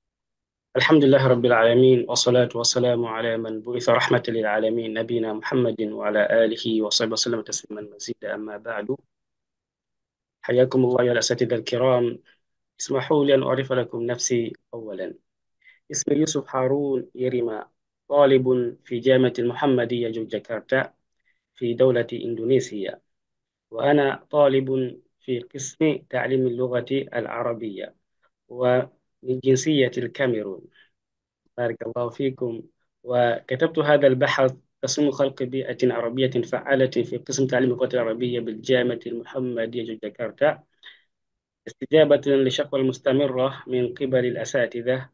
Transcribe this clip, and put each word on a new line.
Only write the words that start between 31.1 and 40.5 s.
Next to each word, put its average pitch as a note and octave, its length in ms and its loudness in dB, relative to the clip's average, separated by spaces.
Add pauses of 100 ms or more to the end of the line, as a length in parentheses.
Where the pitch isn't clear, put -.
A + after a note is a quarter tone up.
بارك A#2 300 -4
الله A#2+ 220 -4
فيكم. B2+ 540 -4 (400)
وكتبت B2 760 0
هذا C#3+ 280 4
البحث: C3 480 2 (280)
تصميم C#3+ 280 0
خلق C3+ 320 -2
بيئة B2 500 -2
عربية A#2+ 380 -2
فعالة C3 600 0
في B2 260 -2
قسم C3+ 300 -2
تعليم B2+ 260 2
اللغة B2+ 220 -2
العربية A#2+ 460 -2
بالجامعة A#2+ 680 -2
المحمدية A#2 800 -6
جوجاكرتا، A2+ 800 -4 (1040)